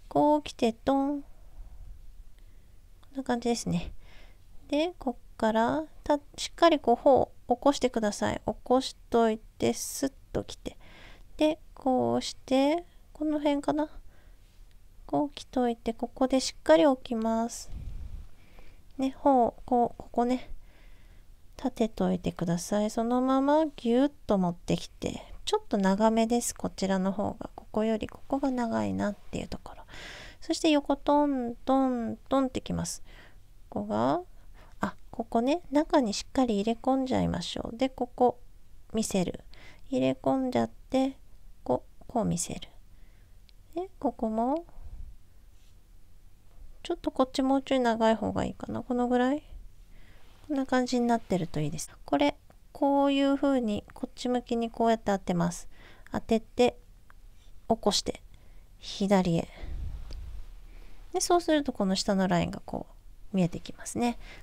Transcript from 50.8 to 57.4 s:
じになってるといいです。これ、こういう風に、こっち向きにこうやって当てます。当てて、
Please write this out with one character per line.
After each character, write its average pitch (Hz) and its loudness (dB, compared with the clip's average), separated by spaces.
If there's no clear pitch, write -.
じ 247 2
に 240 2
な 233 4
っ - -6
て - 0
る 185 -2
と - -2
い 151 0
い - -4
で - -6
す。 - -8
こ - 2
れ、 285 2
こ 277 4
う 285 4
い 277 4
う 277 4
風 277 4
に、 208 -2
こ - -6
っ - -
ち - -6
向 247 0
き - -4
に 233 -2
こ 226 2
う - 6
や 226 6
っ - 4
て - -12
当 196 2
て - -2
ま 175 2
す。 - -10
当 214 -2
て 220 2
て、 - 2